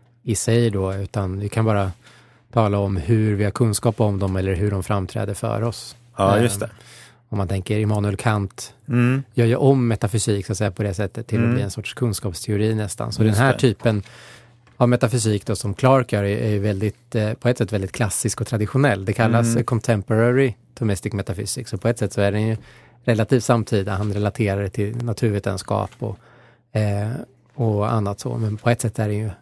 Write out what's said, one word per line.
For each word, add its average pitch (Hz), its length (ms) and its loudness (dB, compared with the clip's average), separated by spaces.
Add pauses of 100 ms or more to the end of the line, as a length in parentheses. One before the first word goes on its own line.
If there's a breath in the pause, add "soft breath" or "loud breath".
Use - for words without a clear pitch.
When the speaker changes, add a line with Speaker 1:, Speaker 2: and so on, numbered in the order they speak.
(220 soft breath)
Speaker 1:
i 113 120 -2
sig 117 360 2
då, 95 240 -2
utan 98 460 -4
vi 101 80 -4
kan 113 160 2
bara 101 280 2 (600 soft breath)
tala 104 260 4
om 98 180 0
hur 107 380 2
vi 101 100 0
har 101 60 0
kunskap 113 500 0
om 101 180 2
dem 95 180 -2
eller 95 180 0
hur 101 160 0
de 98 120 -2
framträder 104 520 -4
för 110 280 -4
oss. - 340 -8 (200)
Speaker 2:
Ja, 98 200 6
Speaker 1:
Ehm, 110 60 6
Speaker 2:
just 107 180 0
det. - 100 -6 (580 loud breath)
Speaker 1:
om 104 100 -6
man 95 100 -2
tänker 98 300 -4
Immanuel 104 380 0
Kant 104 580 -2 (140)
Speaker 2:
Mm. 123 340 2 (120)
Speaker 1:
gör 117 120 4
ju 113 100 4
om 135 320 4
metafysik, 104 580 -2
så 107 60 -4
att 95 60 -4
säga, 101 120 0
på 113 120 -6
det 101 120 -2
sättet 107 320 -6
till 117 120 0
Speaker 2:
Mm. 117 120 2
Speaker 1:
att 120 40 0
bli 113 80 0
en 101 80 -4
sorts - 240 -10
kunskapsteori 107 800 -2
nästan. 110 380 -4
Så 110 120 2
Speaker 2:
Just 104 140 4
Speaker 1:
den 127 80 6
här 131 60 6
Speaker 2:
det. - 60 -4
Speaker 1:
typen 110 440 2 (760 loud breath)
av 123 120 4
metafysik 110 580 2
då, 104 100 -2
som 101 180 -4
Clark 131 380 2
gör 104 120 0
är, 101 140 0
är 117 120 -2
ju 104 80 0
väldigt, 101 560 -2
eh, 107 180 0
på - 160 -2
ett 120 100 2
sätt 107 140 -2
väldigt 98 200 -4
klassisk - 480 -2
och 113 60 -4
traditionell. 107 580 0
Det 104 80 0
kallas 117 400 2
Speaker 2:
Mm. 113 120 0
Speaker 1:
contemporary 117 880 2 (240)
domestic 104 340 -2
metaphysics. 104 580 -6
Så 104 80 -6
på 113 100 -2
ett 117 100 0
sätt 104 140 -2
så - 80 -2
är 101 120 2
den 107 140 0
ju 110 100 0 (480 loud breath)
relativt 113 400 2
samtida. 104 500 0
Han 101 180 -2
relaterar 101 500 0
det 98 80 -4
till 113 340 -4
naturvetenskap 104 960 -2
och, 107 200 -8 (580 soft breath)
eh, 104 340 0 (440)
och 110 380 0
annat 101 280 -2
så. 120 160 -6
Men 107 200 -2
på 117 140 0
ett 117 100 2
sätt - 180 -4
är 107 100 0
det 104 60 -2
ju 107 160 -4 (120)